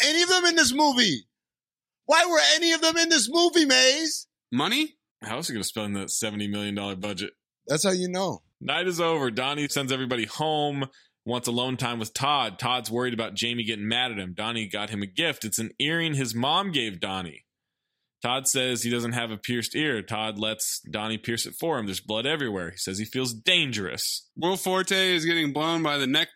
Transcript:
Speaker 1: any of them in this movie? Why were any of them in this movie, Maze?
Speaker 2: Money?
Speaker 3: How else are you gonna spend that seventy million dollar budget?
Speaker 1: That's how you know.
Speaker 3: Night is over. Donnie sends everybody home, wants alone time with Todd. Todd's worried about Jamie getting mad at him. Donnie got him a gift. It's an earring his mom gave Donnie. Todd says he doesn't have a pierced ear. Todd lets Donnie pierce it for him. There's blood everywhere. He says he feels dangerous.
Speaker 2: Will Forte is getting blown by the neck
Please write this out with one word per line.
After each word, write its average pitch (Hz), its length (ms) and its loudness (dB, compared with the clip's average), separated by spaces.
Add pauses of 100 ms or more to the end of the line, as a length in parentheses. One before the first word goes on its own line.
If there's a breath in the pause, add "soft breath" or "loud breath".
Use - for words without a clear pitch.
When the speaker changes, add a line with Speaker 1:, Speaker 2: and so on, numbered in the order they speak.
Speaker 1:
any 311 180 4
of 349 60 2
them 359 160 4
in 339 120 4
this 262 180 4
movie? 247 540 2 (760)
Why 330 200 6
were 330 140 4 (160)
any 330 160 4
of 320 80 2
them 330 160 4
in 330 140 2
this 254 200 4
movie, 339 340 6
Maze? 269 600 4 (240)
Speaker 2:
Money? 247 460 0 (260)
Speaker 3:
How 110 140 -6
else 165 120 -6
are - 40 -6
you 113 60 -4
gonna 92 60 -4
spend 104 320 -4
that 95 140 -6
seventy 104 380 -4
million 101 260 -4
dollar 101 220 -4
budget? 98 380 -6 (340)
Speaker 1:
That's 151 160 0
how 190 80 2
you 180 160 -2
know. 180 340 -4 (180)
Speaker 3:
Night 156 280 -2
is 170 120 -2
over. 160 300 2
Donnie 139 380 -2
sends 135 240 -2
everybody 127 340 -2
home, 147 640 -2 (360 soft breath)
wants 120 220 -2
alone 123 300 0
time 120 240 -2
with 110 120 -6
Todd. 127 460 0
Todd's 123 320 -2
worried 120 240 0
about 107 200 -4
Jamie 117 280 -2
getting 104 240 -4
mad 123 240 0
at 107 80 -8
him. 92 160 -6
Donnie 110 320 -4
got 104 240 -6
him 104 100 -6
a 101 60 -4
gift. 139 380 -2
It's 110 160 -4
an 113 180 -4
earring 160 360 0
his 123 200 -2
mom 165 380 0
gave 113 280 -2
Donnie. 92 440 -6 (760)
Todd 131 280 -2
says 127 340 0
he 120 80 0
doesn't 120 220 -2
have 117 200 -2
a 107 40 -8
pierced 117 400 -4
ear. 135 260 0
Todd 110 380 -4
lets 110 400 -4 (100)
Donnie 107 280 -4
pierce 117 280 -4
it - 80 -12
for 160 240 -2
him. 110 80 -4
There's 92 140 -4
blood 110 260 -2
everywhere. 110 440 -2
He - 60 -14
says 95 220 -6
he 107 60 -4
feels 127 280 -2
dangerous. 113 1040 0
Speaker 2:
Will 175 200 0
Forte 185 580 2
is 160 100 2
getting 165 280 2
blown 160 320 0
by 147 140 2
the 139 80 0
neck 156 300 2